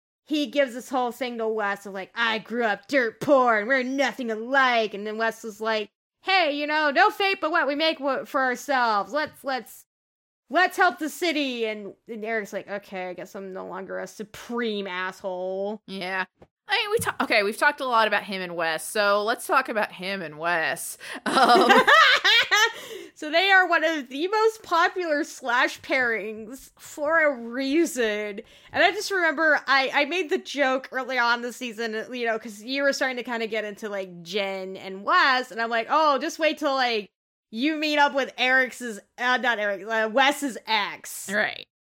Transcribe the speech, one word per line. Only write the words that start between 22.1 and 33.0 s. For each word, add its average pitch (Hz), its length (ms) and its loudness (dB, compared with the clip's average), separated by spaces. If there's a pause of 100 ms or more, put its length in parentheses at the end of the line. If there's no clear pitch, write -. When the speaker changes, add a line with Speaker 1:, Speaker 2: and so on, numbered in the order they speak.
Speaker 1:
So 302 140 -8
they 381 220 2
are 370 160 6
one 330 160 2
of 311 260 -2
the 277 180 -4
most 440 360 2
popular 339 600 0
Slash 254 580 -2
pairings 226 960 -4
for 311 440 0
a 294 140 4
reason. 233 1040 -2 (300)
And 285 120 2
I 381 80 4
just 392 200 -6
remember 320 560 2
I, 269 260 2
I 285 120 2
made 330 260 -4
the 370 80 0
joke 262 520 -2
early 254 280 -4
on 240 240 2
the 240 100 -8
season, 220 580 -6
you 247 140 -4
know, 226 140 0
'cause 214 240 -14
you 269 200 -4
were 277 80 4
starting 262 260 -4